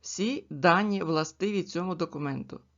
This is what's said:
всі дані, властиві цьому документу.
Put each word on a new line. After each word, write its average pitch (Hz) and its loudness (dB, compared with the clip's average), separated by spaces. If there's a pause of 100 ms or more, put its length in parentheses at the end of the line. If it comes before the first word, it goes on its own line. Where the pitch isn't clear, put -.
всі 233 -4
дані, 185 4
властиві 165 0
цьому 180 -4
документу. 147 -6 (180)